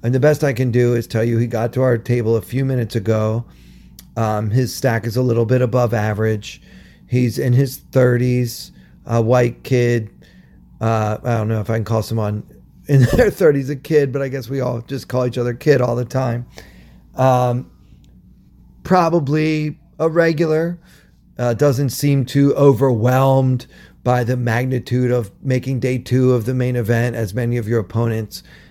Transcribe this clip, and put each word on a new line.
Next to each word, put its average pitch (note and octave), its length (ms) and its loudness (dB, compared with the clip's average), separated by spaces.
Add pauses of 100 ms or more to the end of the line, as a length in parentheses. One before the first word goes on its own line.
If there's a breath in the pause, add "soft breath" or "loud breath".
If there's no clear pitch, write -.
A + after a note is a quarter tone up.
And B2 120 0
the B2+ 60 2
best D3+ 240 4
I C#3 80 0
can B2 180 -2
do A#2+ 240 2
is A#2 120 -2
tell A2+ 180 -2
you A#2 140 0
he A#2+ 80 0
got A#2 260 -4
to B2+ 80 -2
our B2+ 160 2
table A2+ 400 0
a G#2+ 60 -2
few C3+ 240 -4
minutes B2 280 -4
ago. A2 520 -2 (680 loud breath)
Um, G#2+ 360 -2
his B2 240 0
stack A2+ 320 -2
is A2+ 100 -4
a B2+ 60 0
little A#2 240 0
bit B2+ 160 2
above A#2+ 320 0
average. G#2+ 680 -2 (460 loud breath)
He's B2 320 0
in C3 160 0
his C3 240 0 (140)
thirties, B2 800 0 (340 loud breath)
a A#2 160 0
white A#2+ 400 2
kid. A#2+ 480 0 (720 soft breath)
Uh, A2 420 0
I A#2+ 140 0
don't G#2+ 100 -2
know A2 140 -2
if G2 80 -8
I A2+ 60 0
can A2 80 -2
call A2+ 180 0
someone G#2 440 -4 (420)
in C#3+ 140 6
<laughs> - 140 4
their G#3+ 140 4
thirties C#3+ 400 2
a D3 60 -4
kid, C#3+ 360 0
but C#3 80 -4
I C3+ 80 -4
guess B2+ 220 -8
we C3+ 100 -4
all B2 220 -4
just C3 260 -10
call B2+ 160 -2
each B2 140 -2
other A#2+ 160 -2
kid C#3 260 4
all A#2+ 160 0
the B2 80 -4
time. A#2+ 400 -4 (680 loud breath)
Um, B2 560 2 (1120)
probably D#3 960 0 (200)
a D#3+ 120 0
regular. E3 680 0 (600 soft breath)
Uh, A#2+ 160 0
doesn't C3+ 340 2
seem C#3 380 0
too C#3 280 2
overwhelmed C3 1120 2 (360 loud breath)
by B2 220 0
the B2 120 -2
magnitude B2 760 -2
of A#2+ 200 -2 (120)
making B2+ 380 -2
day B2+ 180 -2
two B2+ 340 2
of A#2 140 0
the B2+ 80 -4
main B2+ 220 -2
event, A#2 400 0
as G#2 180 -4
many A#2+ 240 -2
of G#2+ 100 -6
your A#2 120 0
opponents A2 640 -4 (280 loud breath)